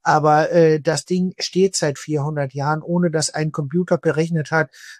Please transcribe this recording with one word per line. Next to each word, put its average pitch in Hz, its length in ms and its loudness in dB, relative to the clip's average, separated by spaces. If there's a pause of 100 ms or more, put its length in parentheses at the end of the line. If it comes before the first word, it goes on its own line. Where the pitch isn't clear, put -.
aber, 151 480 2
äh, 160 280 4
das 151 260 -2
Ding 185 340 -2
steht 185 360 0
seit 147 220 -2
vierhundert 147 560 -4
Jahren, 147 300 -2
ohne 175 260 0
dass 156 220 -2
ein 156 200 -2
Computer 170 460 -2
berechnet 160 540 -2
hat, 160 180 2 (300)